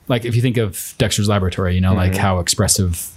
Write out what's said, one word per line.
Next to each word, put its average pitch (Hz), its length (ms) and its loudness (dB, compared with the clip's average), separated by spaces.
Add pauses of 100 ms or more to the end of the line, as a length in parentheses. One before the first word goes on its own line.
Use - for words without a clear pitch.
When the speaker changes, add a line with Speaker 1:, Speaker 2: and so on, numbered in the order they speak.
Speaker 1:
like, 120 160 0
if 120 100 -2
you 117 80 2
think 123 140 0
of 107 420 -4
Dexter's 104 300 0
Laboratory, 95 460 0
you 90 60 2
know, 92 140 4
like, 92 180 2
Speaker 2:
Mm-hmm. 92 100 -2
Speaker 1:
how 95 160 2
expressive 90 800 -2